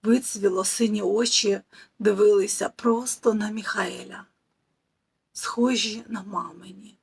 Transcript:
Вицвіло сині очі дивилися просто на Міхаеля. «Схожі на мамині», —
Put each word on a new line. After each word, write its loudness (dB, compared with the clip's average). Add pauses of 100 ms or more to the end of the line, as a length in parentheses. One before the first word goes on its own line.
Вицвіло 0
сині 0
очі 0 (380)
дивилися 4
просто 0
на -2
Міхаеля. -8 (1080)
«Схожі -2
на -8
мамині», — -12